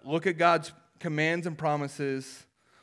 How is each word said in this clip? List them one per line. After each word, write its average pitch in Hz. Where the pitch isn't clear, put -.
look 156
at 175
God's 170
commands 160
and 156
promises, 143